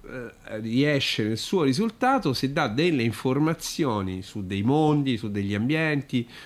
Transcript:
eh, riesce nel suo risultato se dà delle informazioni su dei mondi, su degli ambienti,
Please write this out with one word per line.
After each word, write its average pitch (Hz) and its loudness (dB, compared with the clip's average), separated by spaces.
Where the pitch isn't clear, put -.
eh, 113 -12
riesce 127 2
nel 107 0
suo 185 0
risultato 208 2
se 135 -2
dà 151 0
delle 139 2
informazioni 117 0
su 101 -8
dei 98 -2
mondi, 143 2
su 107 -8
degli 101 -2
ambienti, 139 0